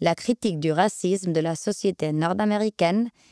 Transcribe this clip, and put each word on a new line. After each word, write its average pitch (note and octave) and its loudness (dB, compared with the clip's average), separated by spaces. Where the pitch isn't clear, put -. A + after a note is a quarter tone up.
la E3+ 2
critique G#3 -2
du D#3 2
racisme F#3 0
de D#3+ 0
la D#3+ -2
société F3+ -2
nord-américaine G#3 0